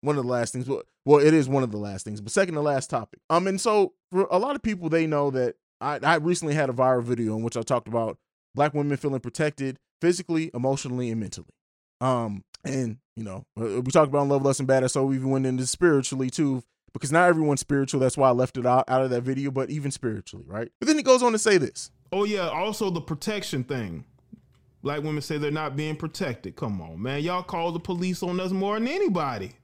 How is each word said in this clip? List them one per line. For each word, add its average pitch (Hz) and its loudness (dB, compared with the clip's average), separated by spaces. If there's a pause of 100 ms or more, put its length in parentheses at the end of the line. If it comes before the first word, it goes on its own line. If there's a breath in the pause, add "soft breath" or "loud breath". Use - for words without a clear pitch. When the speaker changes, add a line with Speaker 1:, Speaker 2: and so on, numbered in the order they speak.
Speaker 1:
one 147 0
of 131 -2
the 123 -4
last 120 -2
things, 123 -6
but, 131 -6 (180)
well, 147 8
it 151 8
is 143 4
one 135 2
of 120 -2
the 104 -8
last 101 -8
things, 107 -10
but 101 -12
second 190 0
to 151 -4
last 143 -2
topic. 117 -8 (100)
Um, 175 2
and 190 -2
so 214 2 (180)
for 185 2
a 180 2
lot 269 0
of 254 -8
people, 180 -2
they 160 2
know 147 0
that 127 -2 (240)
I, 139 -4
I 160 4
recently 156 0
had 147 0
a 123 -4
viral 127 2
video 117 -2
in 110 -4
which 117 -4
I 117 -4
talked 120 -2
about 113 -4 (360)
black 143 0
women 143 0
feeling 135 -2
protected 135 -4 (220)
physically, 170 0
emotionally, 123 -2
and 113 -2
mentally. - -10 (520)
Um, 117 -2 (200)
and, 131 -4 (180)
you 113 -10
know, 95 -12 (140)
uh, 113 -2
we 127 -2
talked 156 6
about 143 0
Love, 139 2
Lust, 135 2
and 131 -2
Badass, 131 4
so 135 0
we 135 0
even 131 -2
went 135 2
into 127 0
spiritually, 135 2
too, 135 0 (300)
because - -6
not 175 6
everyone's 156 4
spiritual. 139 0
That's 127 2
why 135 6
I 127 6
left 127 2
it 120 -2
out, 123 4
out 131 4
of 131 0
that 123 0
video, 135 -4
but 131 -4
even 143 -4
spiritually, - -8
right? - -8 (100)
But 226 -2
then 311 4
he 294 0
goes 254 6
on 240 4
to 214 0
say 208 4
this. - -2 (220)
Speaker 2:
Oh, 196 0
yeah, 196 -2
also 202 -2
the 170 -4
protection 160 -6
thing. 101 -6 (800)
Black 143 -4
women 151 -4
say 151 -6
they're 147 -2
not 147 -4
being 151 -4
protected. 151 -8
Come 104 -6
on, 80 -12
man. 135 -4
Y'all 180 -4
call 170 -4
the 165 -6
police 180 -4
on 180 -4
us 185 -4
more 196 -2
than 226 -2
anybody. 170 -2 (120)